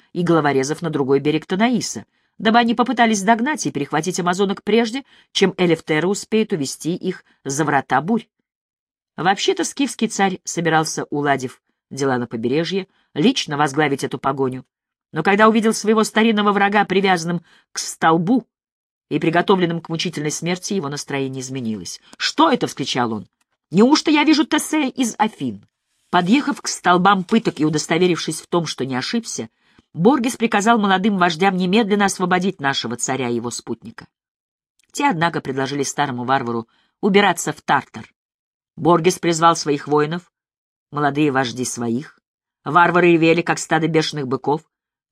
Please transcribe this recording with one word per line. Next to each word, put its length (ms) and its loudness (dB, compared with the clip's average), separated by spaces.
и 100 -4
головорезов 600 0
на 80 -4
другой 300 0
берег 260 -2
Танаиса, 580 -2
дабы 200 2
они 160 2
попытались 480 0
догнать 440 0
и 40 -4
перехватить 500 -4
амазонок 420 -2
прежде, 420 0
чем 240 2
Элефтера 500 0
успеет 460 0
увести 420 -4
их 300 -6
за 200 -2
врата 360 0
бурь. 260 -2
Вообще-то 480 -2
скифский 440 -4
царь 360 -2
собирался, 600 -2
уладив 580 -4
дела 280 -2
на 80 -6
побережье, 600 -4
лично 420 0
возглавить 480 0
эту 140 -6
погоню. 460 -4
Но 100 -4
когда 260 4
увидел 260 2
своего 300 2
старинного 480 2
врага 340 2
привязанным 560 0
к 80 -16
столбу 680 0
и 60 0
приготовленным 640 0
к 80 -12
мучительной 400 -6
смерти, 420 -6
его 160 -4
настроение 540 -6
изменилось. 580 -8
«Что 340 2
это?» — 160 0
вскричал 460 -4
он. 160 -10
«Неужто 400 4
я 140 4
вижу 220 4
Тесея 420 -2
из 300 -4
Афин?» 480 -4
Подъехав 540 2
к 40 -10
столбам 560 2
пыток 380 0
и 60 2
удостоверившись 720 0
в 60 -18
том, 180 0
что 220 -8
не 100 -4
ошибся, 540 -6
Боргес 460 2
приказал 400 2
молодым 400 2
вождям 400 2
немедленно 480 2
освободить 520 -2
нашего 380 -4
царя 320 -4
и 60 -2
его 160 -4
спутника. 560 -12
Те, 180 0
однако, 320 0
предложили 400 -4
старому 420 -4
варвару 420 -2
убираться 500 2
в 80 -12
Тартар. 460 -4
Боргес 420 2
призвал 380 2
своих 320 -4
воинов, 440 -2
молодые 420 0
вожди 340 -2
своих. 520 -6
Варвары 480 4
ревели, 300 4
как 160 -2
стадо 300 0
бешеных 380 -2
быков. 360 -2